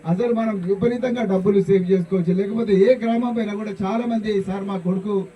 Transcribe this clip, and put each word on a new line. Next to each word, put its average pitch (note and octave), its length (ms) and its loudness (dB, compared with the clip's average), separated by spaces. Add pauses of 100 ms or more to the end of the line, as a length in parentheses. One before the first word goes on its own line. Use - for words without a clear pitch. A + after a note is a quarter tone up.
అసలు A#3 260 0
మనం A3 280 -2
విపరీతంగా A#3+ 640 0
డబ్బులు F#3+ 380 2
సేవ్ F3+ 300 2
చేసుకోవచ్చు. F3+ 420 0
లేకపోతే G3+ 400 0
ఏ A3 220 6
గ్రామం A#3 400 -2
పైన G#3 180 -2
కూడా G#3 180 -8 (140)
చాలా A#3 200 -2
మంది, G#3+ 380 -2
"సార్, G3 200 -6
మా G3 140 -4
కొడుకు F#3+ 580 -2